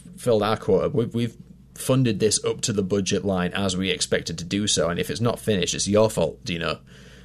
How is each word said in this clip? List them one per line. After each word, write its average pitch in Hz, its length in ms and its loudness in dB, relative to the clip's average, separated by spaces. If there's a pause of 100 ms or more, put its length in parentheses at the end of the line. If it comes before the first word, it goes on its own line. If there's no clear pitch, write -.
(180)
filled 110 260 2
our 107 140 2
quota. 85 320 2
We've, 113 240 -2
we've 117 240 -2 (380)
funded 127 440 2
this 107 240 2
up 113 180 -2
to 117 120 -2
the 98 100 0
budget 95 400 0
line 90 300 0
as 92 240 -2
we 92 120 0
expected 82 500 -2
to 85 40 -8
do 101 240 -2
so. 82 220 2
And 87 100 -2
if 90 100 -2
it's 78 120 -4
not 117 180 0
finished, 95 340 0
it's 76 140 -4
your 107 220 4
fault, - 340 -2
Dino. 82 380 -4 (440)